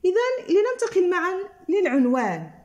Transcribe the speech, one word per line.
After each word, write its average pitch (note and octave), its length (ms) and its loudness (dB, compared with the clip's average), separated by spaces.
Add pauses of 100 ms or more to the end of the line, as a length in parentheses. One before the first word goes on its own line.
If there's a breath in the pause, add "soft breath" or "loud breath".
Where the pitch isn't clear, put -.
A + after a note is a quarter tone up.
إذن A#4 500 0
لننتقل G#4 540 0
معا F4+ 240 -2 (360)
للعنوان B3 800 0 (140)